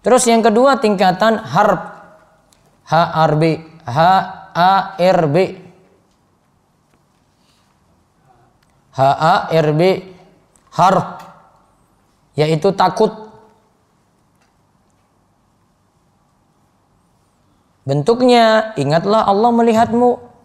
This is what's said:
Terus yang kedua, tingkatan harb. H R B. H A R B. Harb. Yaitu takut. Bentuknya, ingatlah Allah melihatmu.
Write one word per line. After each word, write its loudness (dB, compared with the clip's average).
Terus 2
yang 2
kedua, 2
tingkatan 0
harb. -2
H -6
R 0
B. 0
H -6
A 2
R 0
B. 0
Harb. 2
Yaitu -2
takut. -2
Bentuknya, 2
ingatlah -2
Allah 0
melihatmu. 0